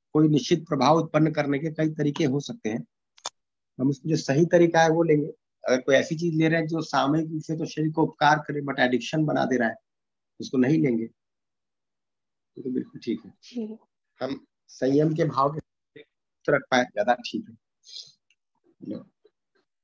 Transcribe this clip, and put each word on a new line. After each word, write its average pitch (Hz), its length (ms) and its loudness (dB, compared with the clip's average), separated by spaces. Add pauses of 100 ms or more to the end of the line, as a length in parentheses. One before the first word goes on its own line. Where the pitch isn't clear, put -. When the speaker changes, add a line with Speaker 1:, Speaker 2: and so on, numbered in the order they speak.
(120)
Speaker 1:
कोई 156 160 4
निश्चित 156 400 0
प्रभाव 147 300 4
उत्पन्न 156 340 2
करने 139 260 -2
के 156 120 -6
कई 156 180 -2
तरीके 151 360 -2
हो 139 160 0
सकते - 280 -10
हैं। - 180 -6 (920)
हम 135 100 2
उसको 143 180 -6
जो 160 80 2
सही 147 300 2
तरीका 170 340 4
है 165 100 4
वो 165 120 2
लेंगे। 151 240 2 (380)
अगर 127 160 2
कोई 139 140 2
ऐसी 135 200 0
चीज 165 200 -2
ले 160 140 2
रहे 165 120 2
हैं 156 80 -4
जो 160 140 -4
सामूहिक 143 480 0
रूप 156 120 -6
से 160 140 -6
तो 160 80 -6
शरीर 156 280 -4
को 160 100 0
उपकार 151 360 2
करे 147 240 -6
but 135 160 -6
addiction 127 460 0
बना 143 200 0
दे 127 120 0
रहा 117 120 0
है, 107 80 -6 (640)
उसको 123 180 -4
नहीं 143 240 4
लेंगे, 117 240 0
तो, - 1600 -20
तो 127 80 -8
बिल्कुल - 300 -6
ठीक 117 240 -6
है। 98 60 -20
Speaker 2:
जी। 220 480 -12 (440)
Speaker 1:
हम 135 240 -8 (220)
संयम 147 460 2
के 165 100 0
भाव 143 280 0
के - 500 -16 (500)
रख 143 180 2
पाए, 127 140 4
ज्यादा 104 300 0
ठीक - 360 -8
है। 113 40 -20 (2250)